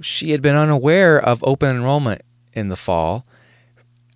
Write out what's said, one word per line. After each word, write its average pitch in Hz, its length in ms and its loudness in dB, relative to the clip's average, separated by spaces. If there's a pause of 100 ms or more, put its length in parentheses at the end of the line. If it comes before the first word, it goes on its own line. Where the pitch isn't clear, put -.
She - 300 -6
had 147 100 -2
been 143 140 2
unaware 151 640 4
of 120 240 0
open 135 260 0
enrollment 127 520 -2 (320)
in 104 140 -6
the 92 80 -6
fall, 87 500 -2 (920)